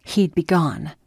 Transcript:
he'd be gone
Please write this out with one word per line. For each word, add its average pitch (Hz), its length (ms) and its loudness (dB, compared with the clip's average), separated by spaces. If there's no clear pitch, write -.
he'd 196 280 0
be 175 100 0
gone 156 520 -2